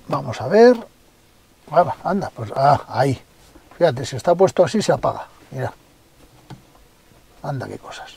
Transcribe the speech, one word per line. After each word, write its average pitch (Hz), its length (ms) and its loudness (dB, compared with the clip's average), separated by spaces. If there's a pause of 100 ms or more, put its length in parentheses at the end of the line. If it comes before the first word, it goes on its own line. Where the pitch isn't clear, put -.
vamos 143 340 -8
a - 60 -6
ver. 226 280 6 (960)
Ah, 160 320 2
anda, 180 320 -4
pues, 107 200 -10
ah, 139 320 2
ahí. 127 340 -2 (560)
Fíjate, 147 280 0
si 135 100 -10
está 170 200 0
puesto 180 280 2
así 202 180 0
se 185 100 -2
apaga, - 360 -4 (240)
mira. 127 220 -8 (1700)
Anda, 135 240 -8
qué 101 100 -14
cosas. - 400 -18